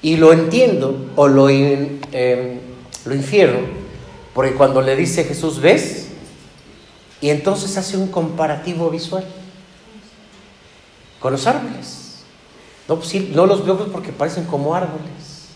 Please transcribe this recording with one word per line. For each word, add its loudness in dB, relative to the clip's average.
Y 2
lo 10
entiendo, 2
o 6
lo 6
in-, 2
em, -2
lo -4
infiero, 2
porque 0
cuando 4
le 2
dice 0
Jesús, -4
"¿Ves?", 2
y 0
entonces -2
hace -6
un -2
comparativo -4
visual -6
con -2
los -4
árboles. -6
"No, 0
pues -10
sí, -4
no 6
los 2
veo, 0
pues, -6
porque -10
parecen -4
como -4
árboles". -10